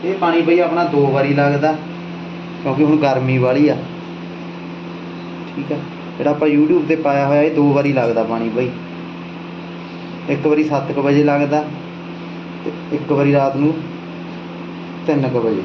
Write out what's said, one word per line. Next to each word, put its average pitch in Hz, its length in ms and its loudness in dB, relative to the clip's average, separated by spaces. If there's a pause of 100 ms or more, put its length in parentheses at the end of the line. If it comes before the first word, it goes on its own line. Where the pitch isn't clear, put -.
ਇਹ 180 100 0
ਪਾਣੀ 170 260 2
ਬਈ 170 180 4
ਆਪਣਾ 170 240 2
ਦੋ 147 240 4
ਵਾਰੀ 139 260 2
ਲੱਗਦਾ, 143 380 4 (920)
ਕਿਉਂਕਿ 139 200 2
ਹੁਣ 151 140 6
ਗਰਮੀ 131 400 2
ਵਾਲੀ 131 320 4
ਆ, 135 60 2 (1800)
ਠੀਕ 143 160 -6
ਆ? 147 40 -2 (420)
ਜਿਹੜਾ 143 120 0
ਆਪਾਂ 156 180 2
YouTube 151 400 4
'ਤੇ 160 80 4
ਪਾਇਆ 139 320 2
ਹੋਇਆ, 147 140 6
ਇਹ 156 100 4
ਦੋ 143 220 4
ਵਾਰੀ 139 200 2
ਲੱਗਦਾ 117 300 2
ਪਾਣੀ 113 260 -2
ਬਈ, 123 200 0 (1600)
ਇੱਕ 143 180 0
ਵਾਰੀ 151 160 4
ਸੱਤ 147 280 0
ਕੁ 139 100 -2
ਵਜੇ 143 220 4
ਲੱਗਦਾ 147 400 2 (1000)
ਤੇ - 60 -4 (200)
ਇੱਕ 143 200 -4
ਵਾਰੀ 143 220 4
ਰਾਤ 139 220 4
ਨੂੰ 151 180 2 (1300)
ਤਿੰਨ 139 220 2
ਕੁ 123 120 0
ਵਜੇ 110 240 0